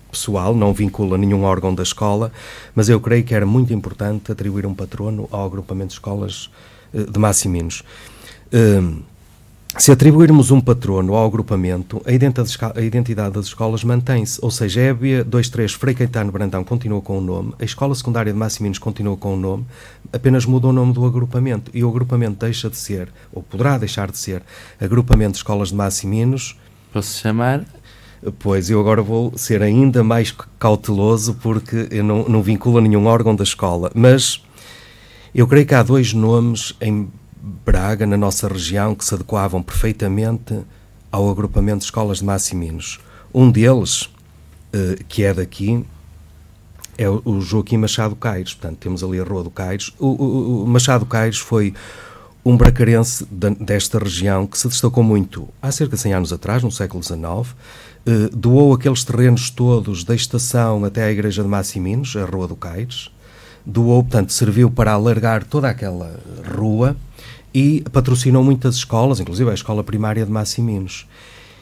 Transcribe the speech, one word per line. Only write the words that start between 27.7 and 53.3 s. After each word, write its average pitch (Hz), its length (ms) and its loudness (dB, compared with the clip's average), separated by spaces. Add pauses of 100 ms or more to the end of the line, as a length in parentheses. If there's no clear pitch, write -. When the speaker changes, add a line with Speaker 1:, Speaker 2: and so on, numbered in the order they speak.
Speaker 1:
Pois, 98 320 -2
eu 107 100 2
agora 107 220 2
vou 113 340 -2
ser 104 280 -2
ainda 120 400 4
mais 113 260 2
c-, - 60 -12 (240)
cauteloso, 107 840 2
porque 113 480 -4
eu 104 140 -2
não, 107 260 0
não 107 140 2
vinculo 110 340 2
a 117 40 6
nenhum 107 260 4
órgão 113 280 4
da 101 80 0
escola, 87 520 -2
mas 127 440 4 (920)
eu 120 140 4
creio 139 180 6
que - 80 0
há 127 80 6
dois 123 320 2
nomes 113 640 0
em 104 300 -2 (560)
Braga, 104 420 2
na 101 80 2
nossa 101 320 0
região, 95 480 -2
que - 80 -10
se - 100 -4
adequavam 95 480 -2
perfeitamente 107 1000 -2 (500)
ao 101 180 0
agrupamento 104 500 0
de - 40 -8
escolas 104 360 -4
de 95 40 -8
Maximinos. 90 800 -6 (320)
Um 127 180 8
deles, 113 580 2 (640)
eh, 95 280 -4 (100)
que 104 160 -2
é 98 80 2
daqui, 101 500 -4 (1120)
é 104 120 0
o, 107 160 -2
o 101 160 0
Joaquim 101 340 -2
Machado 107 400 0
Caires. 92 380 -6
Portanto, 82 240 -12
temos 90 260 -8
ali 92 160 -4
a 90 60 -4
Rua 92 180 -6
do 85 60 -12
Caires. 95 500 -8
O, 139 80 0
o, 123 560 -2
o 113 40 -4
Machado 120 380 4
Caires 113 320 -2
foi 104 360 0 (720)
um 123 100 6
bracarense 117 720 4
da, 98 200 -4